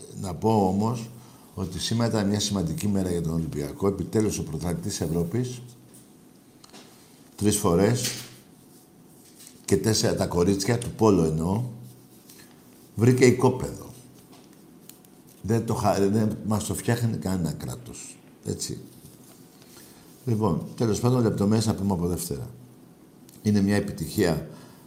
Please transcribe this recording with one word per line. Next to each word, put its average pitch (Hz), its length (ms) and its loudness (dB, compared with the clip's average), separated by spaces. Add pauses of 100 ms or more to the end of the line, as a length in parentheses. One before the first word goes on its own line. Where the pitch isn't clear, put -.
(200)
να 92 140 -6
πω 104 320 4
όμως 110 440 -2 (440)
ότι 92 240 -6
σήμερα 117 300 0
ήταν 107 200 0
μια 104 120 2
σημαντική 90 480 -2
μέρα 95 220 0
για 85 120 -2
τον 80 100 -2
Ολυμπιακό. 78 560 -2
Επιτέλους 98 500 -2
ο 87 40 -4
πρωταθλητής 85 580 -6
Ευρώπης, 85 600 -4 (1700)
τρεις 101 200 2
φορές 101 540 2 (1500)
και 98 120 2
τέσσερα 107 380 2
τα 90 120 0
κορίτσια, 98 520 2
του - 120 -6
πόλο 98 340 6
εννοώ, 82 380 0 (1300)
βρήκε 127 300 6
οικόπεδο. - 680 2 (1500)
Δεν 110 220 0
το 110 80 -2
χα-, 98 340 2
δεν 107 280 2 (100)
μας 104 180 -2
το 95 100 -4
φτιάχνει 117 420 0
κανένα 90 360 -2
κράτος. - 680 -14 (260)
Έτσι. - 360 -6 (1400)
Λοιπόν, 107 420 0 (100)
τέλος 110 240 0
πάντων, 123 220 2
λεπτομέρειες 104 420 2
θα 104 100 0
πούμε 98 180 -2
από 85 140 0
Δευτέρα. 71 440 -6 (920)
Είναι 104 180 4
μια 101 160 4
επιτυχία. 82 720 -2 (380)